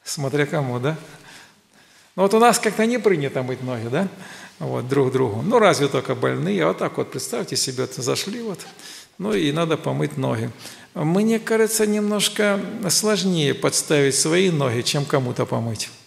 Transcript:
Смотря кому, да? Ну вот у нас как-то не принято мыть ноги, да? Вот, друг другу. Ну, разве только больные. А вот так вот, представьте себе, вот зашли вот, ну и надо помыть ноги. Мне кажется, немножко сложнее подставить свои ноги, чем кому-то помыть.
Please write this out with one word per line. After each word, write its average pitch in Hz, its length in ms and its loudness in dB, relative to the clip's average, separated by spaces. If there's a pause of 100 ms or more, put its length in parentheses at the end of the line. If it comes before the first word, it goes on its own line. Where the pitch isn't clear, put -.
Смотря 143 440 -2
кому, 135 340 -2
да? 151 180 -2 (1160)
Ну 180 80 2
вот 202 100 4
у 220 60 4
нас 233 180 6
как-то 220 280 0
не 240 140 0
принято 143 440 2
мыть 123 180 -6
ноги, 120 280 -4
да? 170 180 0 (520)
Вот, 127 280 -4
друг 131 240 2
другу. 120 300 0
Ну, 226 180 4
разве 143 300 4
только 131 260 -2
больные. 135 480 0
А 160 60 4
вот 190 80 -2
так 175 200 -4
вот, - 140 -4
представьте 151 460 -6
себе, 127 260 -4
вот 123 120 -6
зашли 196 460 -4
вот, 220 180 -8 (580)
ну 208 160 -4
и 160 180 0
надо 160 240 0
помыть 147 400 -4
ноги. 123 340 -2 (460)
Мне 196 420 2
кажется, 220 480 2
немножко 208 720 0 (300)
сложнее 180 640 2
подставить 139 600 2
свои 180 340 4
ноги, 135 320 0
чем 143 240 0
кому-то 127 400 0
помыть. 113 440 -4 (180)